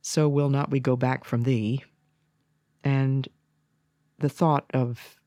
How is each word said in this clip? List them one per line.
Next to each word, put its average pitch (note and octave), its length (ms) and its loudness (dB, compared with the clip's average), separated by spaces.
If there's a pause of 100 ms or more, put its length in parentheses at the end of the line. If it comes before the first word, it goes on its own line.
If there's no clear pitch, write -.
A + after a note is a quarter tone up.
So D3+ 300 0
will C#3+ 180 2
not C#3 220 0
we C3+ 100 0
go B2+ 160 0
back B2+ 300 -2
from A#2+ 160 -2
thee." A#2+ 420 -2 (960)
And C3+ 460 0 (880)
the D3 120 0
thought D3+ 420 2
of B2 540 -4